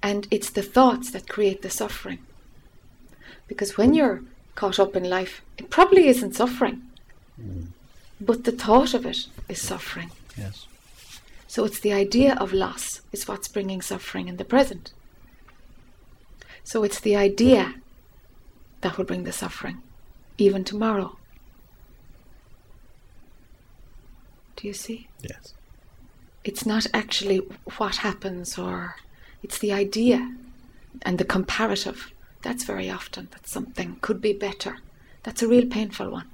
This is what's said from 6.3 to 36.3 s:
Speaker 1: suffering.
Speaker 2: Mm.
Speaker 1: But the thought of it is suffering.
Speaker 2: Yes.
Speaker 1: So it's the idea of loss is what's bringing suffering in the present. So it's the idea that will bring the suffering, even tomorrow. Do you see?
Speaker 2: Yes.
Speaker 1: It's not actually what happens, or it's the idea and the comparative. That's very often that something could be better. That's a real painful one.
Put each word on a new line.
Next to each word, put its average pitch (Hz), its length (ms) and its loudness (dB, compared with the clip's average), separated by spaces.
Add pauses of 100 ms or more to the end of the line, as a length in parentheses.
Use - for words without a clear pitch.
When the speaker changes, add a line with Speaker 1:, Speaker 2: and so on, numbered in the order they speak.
Speaker 1:
suffering. - 460 0 (540)
Speaker 2:
Mm. 92 300 -12 (540)
Speaker 1:
But 226 240 0
the 233 80 0
thought 247 400 4
of 247 120 -2
it - 220 -8 (220)
is 185 120 -8
suffering. 170 500 -10 (260)
Speaker 2:
Yes. 98 300 -12 (840)
Speaker 1:
So - 160 0
it's 208 160 -6
the 208 100 2
idea 208 440 6
of 185 180 -4
loss - 480 -4 (100)
is - 160 -10
what's 196 220 -10
bringing 190 320 -6
suffering 185 480 -8
in 180 80 -10
the 185 80 -8
present. - 480 2 (1700)
So 220 220 -2
it's - 160 -4
the 208 160 4
idea 202 580 6 (1040)
that 175 180 -4
will 185 80 0
bring 180 200 -6
the 180 80 -8
suffering, - 480 -10 (560)
even 196 260 4
tomorrow. 208 540 -2 (3500)
Do - 120 -12
you 202 60 -8
see? 226 340 -12 (140)
Speaker 2:
Yes. - 320 -16 (960)
Speaker 1:
It's - 180 -8
not 220 280 0
actually 202 460 -2 (380)
what 202 200 -2
happens, 185 600 -6
or 180 380 -8 (480)
it's - 160 -8
the 202 140 -2
idea 220 600 2 (680)
and 180 160 -2
the 185 80 0
comparative. - 880 -2 (280)
That's 247 220 -6
very 190 260 -6
often 185 420 -12
that - 180 -20
something - 500 -8
could 196 220 -4
be 208 100 0
better. - 460 -6 (460)
That's 226 200 -4
a 233 60 2
real 247 180 8
painful 214 420 -4
one. - 240 -12